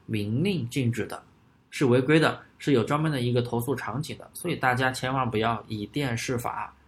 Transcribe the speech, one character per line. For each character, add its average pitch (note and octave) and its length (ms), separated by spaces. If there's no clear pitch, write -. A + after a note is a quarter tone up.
明 A2 380
令 E3+ 260
禁 B2 220
止 G#2+ 160
的， F2 160
是 - 140
违 A#2+ 160
规 D3+ 180
的， C3+ 240
是 D3 140
有 A#2 100
专 D3 180
门 D#3 100
的 C3+ 100
一 B2 100
个 A#2+ 100
投 A#2 200
诉 C3 120
场 A2+ 260
景 D3+ 180
的， - 160
所 - 180
以 C3+ 40
大 B2+ 200
家 C3 160
千 B2+ 220
万 C3 160
不 G#2+ 80
要 A2 300
以 G#2 200
店 C3+ 280
试 A#2+ 220
法， A2 380